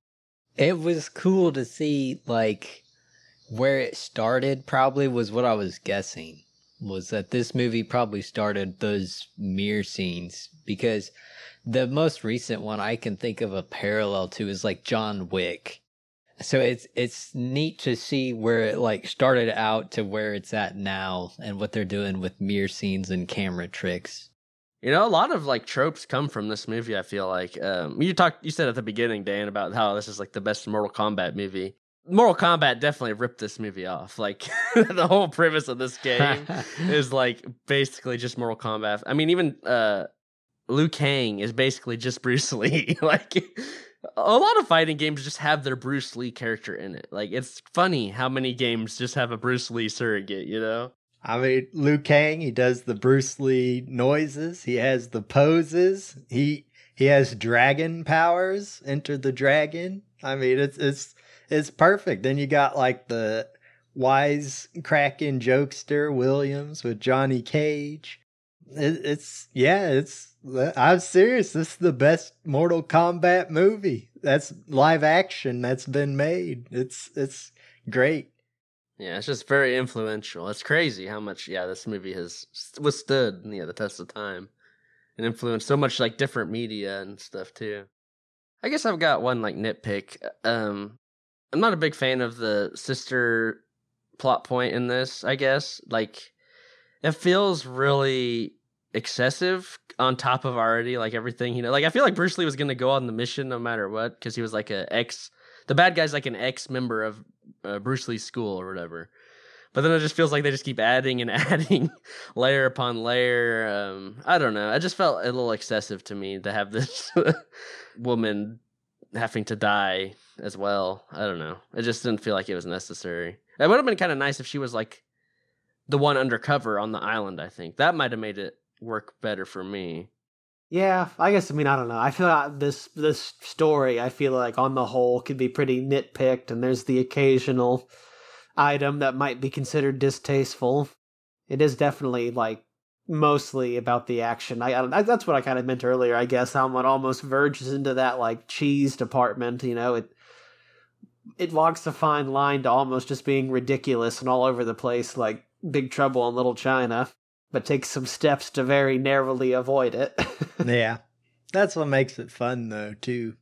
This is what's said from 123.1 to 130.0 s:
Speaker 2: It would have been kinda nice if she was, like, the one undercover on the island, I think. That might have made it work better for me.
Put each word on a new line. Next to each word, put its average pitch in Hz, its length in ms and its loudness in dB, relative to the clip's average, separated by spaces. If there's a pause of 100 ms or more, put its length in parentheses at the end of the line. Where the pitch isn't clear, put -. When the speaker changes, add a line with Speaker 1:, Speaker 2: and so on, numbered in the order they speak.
Speaker 2:
It 147 80 4
would 220 100 6
have 285 80 2
been 226 120 0
kinda 175 180 -2
nice 139 260 -2
if 123 60 -12
she - 120 -8
was, 123 140 -6
like, 110 300 -6 (840)
the 143 120 0
one 143 180 4
undercover 120 640 0
on 110 140 -4
the 95 60 -6
island, 98 420 -4
I 87 80 -10
think. 85 280 -16
That 165 180 4
might 131 160 -2
have 110 100 -8
made 104 180 -8
it 98 160 -10 (260)
work 110 400 -8
better 98 240 -4
for 92 180 -12
me. 92 480 -10 (600)